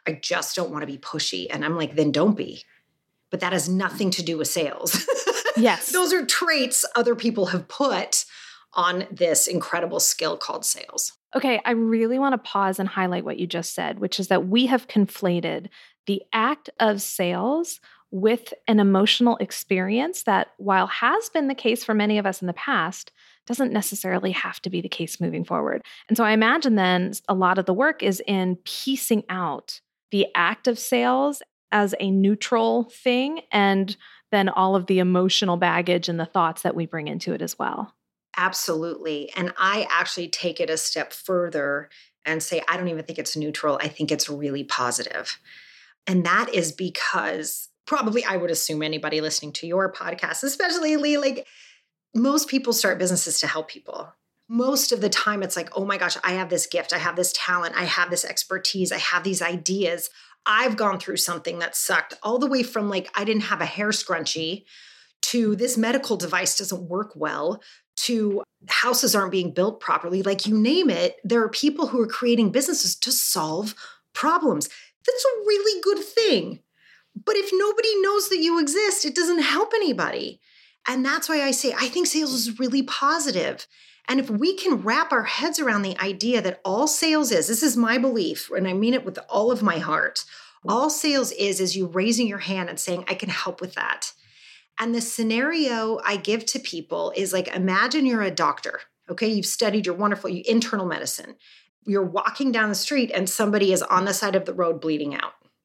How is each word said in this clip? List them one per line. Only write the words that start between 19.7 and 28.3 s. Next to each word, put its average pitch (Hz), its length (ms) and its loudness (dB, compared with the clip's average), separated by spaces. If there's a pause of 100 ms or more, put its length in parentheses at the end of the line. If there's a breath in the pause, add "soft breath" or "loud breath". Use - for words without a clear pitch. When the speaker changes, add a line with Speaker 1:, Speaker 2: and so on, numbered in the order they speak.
Speaker 2:
that, 190 340 2
while 190 300 2
has 320 420 2
been 302 180 0
the 269 60 0
case 240 300 0
for 226 100 0
many 208 240 4
of 208 80 0
us 190 160 -2
in 185 60 -4
the 175 60 -2
past, 185 580 -2 (340 soft breath)
doesn't 247 280 0
necessarily 190 580 -2
have - 300 -6
to 190 80 -4
be 180 100 -2
the 170 100 -6
case - 300 -8
moving 170 240 -2
forward. 156 380 -2 (260 loud breath)
And 220 100 2
so 233 60 4
I 214 80 4
imagine 226 440 4
then 180 380 4 (140)
a 202 60 2
lot 185 240 4
of 185 80 0
the 190 80 2
work 285 280 2
is 190 240 0
in 185 380 0